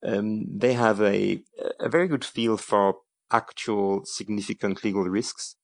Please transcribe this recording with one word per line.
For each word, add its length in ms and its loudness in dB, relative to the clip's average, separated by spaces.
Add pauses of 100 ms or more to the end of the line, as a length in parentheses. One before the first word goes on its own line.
um, 420 -2 (120)
they 160 4
have 260 4
a, 420 2 (380)
a 80 -2
very 200 2
good 160 -2
feel 320 0
for 400 2 (340)
actual 720 0
significant 800 -6
legal 200 0
risks. 600 -4